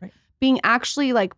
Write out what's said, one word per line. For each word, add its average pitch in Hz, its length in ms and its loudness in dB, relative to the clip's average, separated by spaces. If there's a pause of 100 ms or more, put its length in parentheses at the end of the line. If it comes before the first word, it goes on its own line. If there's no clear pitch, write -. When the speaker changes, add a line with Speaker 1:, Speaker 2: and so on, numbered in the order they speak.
Speaker 1:
Right. 185 100 -16 (280)
Speaker 2:
Being 262 240 2
actually, 240 480 0
like, 202 260 0